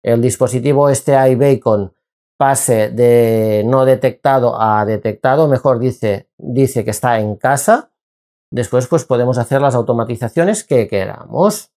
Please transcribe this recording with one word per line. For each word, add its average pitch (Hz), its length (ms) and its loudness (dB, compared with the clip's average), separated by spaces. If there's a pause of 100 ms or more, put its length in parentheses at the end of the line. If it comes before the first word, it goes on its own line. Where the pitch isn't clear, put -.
el 117 200 0
dispositivo 131 640 0
este 139 240 0 (200)
iBeacon 120 600 0 (460)
pase 127 520 0
de 113 760 2
no 131 180 2
detectado 131 760 0
a 107 240 2
detectado, 113 640 -2
mejor 131 320 0
dice, 113 580 -4
dice 123 460 -2
que 107 80 -4
está 120 260 -2
en 104 160 -4
casa, 139 560 0 (640)
después 123 340 -2
pues - 180 -2
podemos 123 340 0
hacer 135 220 -2
las 135 140 0
automatizaciones 120 880 -2
que 120 240 0
queramos. 110 920 -4